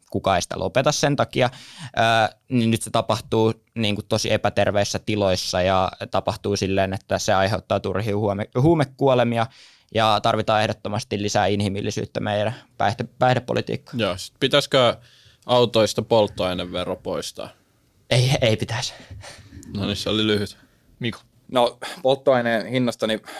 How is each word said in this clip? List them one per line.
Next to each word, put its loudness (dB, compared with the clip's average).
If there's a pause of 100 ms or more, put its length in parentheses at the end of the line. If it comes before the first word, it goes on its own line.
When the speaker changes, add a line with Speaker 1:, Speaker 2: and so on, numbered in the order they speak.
Speaker 1:
kukaan 0
ei 0
sitä -8
lopeta 0
sen 0
takia. 0 (460)
Ää, 2 (200)
niin 2
nyt 0
se -10
tapahtuu 0 (220)
niinku -2
tosi -2
epäterveissä 0
tiloissa -2
ja 2 (200)
tapahtuu -2
silleen, 0
että -4
se 0
aiheuttaa 0
turhia -2
huume-, -2
huumekuolemia 2 (480)
ja 4
tarvitaan 2
ehdottomasti -4
lisää 0
inhimillisyyttä -4
meidän -2 (220)
päihde-, -2 (120)
päihdepolitiikkaan. -2
Speaker 2:
Joo, -2
sit -16
pitäisikö 2 (500)
autoista 4
polttoainevero 0
poistaa? -8 (600)
Speaker 1:
Ei, 4 (100)
ei 4
pitäisi. -6 (840)
Speaker 2:
No -4
niin, -4
se -6
oli 0
lyhyt. -2 (420)
Speaker 3:
Miko? -8 (320)
Speaker 4:
No, 2 (240)
polttoaineen 2
hinnasta, -2
niin -2 (200)